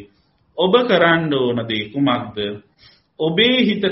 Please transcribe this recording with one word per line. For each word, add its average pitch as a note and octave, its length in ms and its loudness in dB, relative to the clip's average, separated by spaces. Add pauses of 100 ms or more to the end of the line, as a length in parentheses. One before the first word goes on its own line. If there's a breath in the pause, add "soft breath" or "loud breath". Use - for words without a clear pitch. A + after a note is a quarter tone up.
(580)
ඔබ F#3 240 0
කරන්න E3+ 520 2
ඕන B2 280 0
දේ A2 260 -4
කුමක්ද? A#2+ 500 -2 (840 soft breath)
ඔබේ G3+ 420 0
හිතට G3+ 300 0